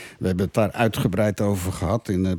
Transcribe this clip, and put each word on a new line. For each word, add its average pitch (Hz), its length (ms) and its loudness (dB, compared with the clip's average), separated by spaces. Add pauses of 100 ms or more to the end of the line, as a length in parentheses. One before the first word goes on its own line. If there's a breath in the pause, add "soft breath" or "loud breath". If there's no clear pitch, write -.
(180 loud breath)
We - 80 -2
hebben 92 180 2
het 87 100 -4
daar 104 180 2
uitgebreid 107 680 0
over 95 320 0
gehad 95 360 -2
in 92 140 0
de 92 160 0